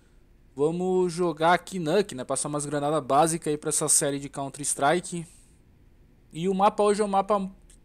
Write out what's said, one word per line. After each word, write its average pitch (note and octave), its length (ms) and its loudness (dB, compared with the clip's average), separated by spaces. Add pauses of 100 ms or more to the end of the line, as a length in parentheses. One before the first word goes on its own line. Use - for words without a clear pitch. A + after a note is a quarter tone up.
(540)
vamos F3+ 560 0
jogar E3 440 2
aqui F#3 240 -4
Nuke, F3+ 360 0
né, B2+ 100 -8
passar C3+ 240 -4
umas D3 180 -4
granadas D3 360 -2
básicas D#3 480 0
aí D3 60 -2
pra D3+ 140 -6
essa D3 180 -2
série C#3+ 300 0
de C#3 100 -12
Counter-Strike. C#3+ 1000 -2 (1040)
E D#3+ 160 -6
o F#3+ 80 0
mapa G3+ 280 4
hoje G#3 180 4
é G#3+ 40 2
um G#3 40 -4
mapa G3 320 2 (260)
que - 180 -20